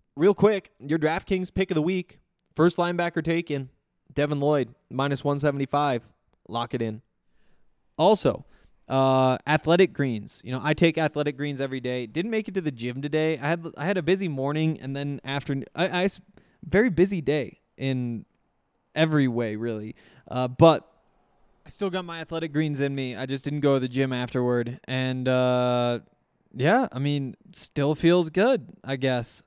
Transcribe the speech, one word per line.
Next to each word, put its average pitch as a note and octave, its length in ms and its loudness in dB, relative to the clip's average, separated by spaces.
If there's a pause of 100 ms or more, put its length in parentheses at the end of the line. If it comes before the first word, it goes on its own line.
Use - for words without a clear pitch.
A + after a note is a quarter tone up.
(160)
Real F3+ 180 4
quick, G3+ 460 2
your D3 180 -2
DraftKings F3+ 540 -2
pick F#3+ 180 -2
of F3+ 40 -2
the D#3 80 4
week. F3+ 360 -2 (380)
First E3+ 200 4
linebacker F3 460 0
taken, D#3 460 -2 (440)
Devin D3 280 0
Lloyd, C#3+ 340 2 (160)
minus C3+ 320 -2
one C#3+ 160 0
seventy-five. C#3 720 0 (400)
Lock A#2 260 -6
it A#2 80 -4
in. A2 200 -6 (960)
Also, D#3 480 2 (420)
uh, C3 480 4 (100)
Athletic E3 460 4
Greens. A#2 520 -4
You B2+ 80 -8
know, B2+ 100 -6
I D3+ 100 0
take D#3+ 240 2
Athletic D3 400 -2
Greens C#3+ 240 -6
every C3 200 -6
day. B2 260 -4
Didn't E3+ 240 -6
make A3 180 -4
it F#3 60 -10
to F#3+ 80 -2
the D3+ 100 -4
gym A#2+ 280 -8
today. D#3 380 0
I C#3+ 100 -4
had, E3 180 -4 (100)
I C#3+ 80 -6
had F#3+ 140 -2
a E3 40 -2
busy F#3 260 0
morning, D3+ 520 -2
and C3+ 160 -8
then C#3+ 280 -6
afternoon, C#3 500 -6
I, F3+ 140 -2
I F3+ 160 -2
s-, - 160 -4 (460)
very G#3+ 240 4
busy F#3 300 2
day C#3+ 400 -2 (160)
in B2 480 -4 (680)
every D3+ 340 4
way, A2+ 280 -2
really. A2 380 -6 (340)
Uh, B2+ 200 -2
but D#3 400 6 (760)
I - 40 -20
still G3 220 -6
got F#3 140 -4
my E3 160 -12
Athletic D#3+ 320 -8
Greens D3 280 0
in C#3 120 0
me. C3 220 -6
I A#2 100 -8
just C3 200 -6
didn't D3 160 -4
go C#3 140 4
to C3+ 60 2
the B2+ 80 -2
gym C3 240 0
afterward. B2 720 -2
And, B2+ 440 -4
uh, B2 720 2 (520)
yeah, F#3+ 380 2
I B2+ 80 -10
mean, C#3 380 -2 (160)
still D3 420 -2
feels E3+ 360 4
good, G3+ 380 2 (140)
I C3+ 140 -6
guess. B2+ 500 -4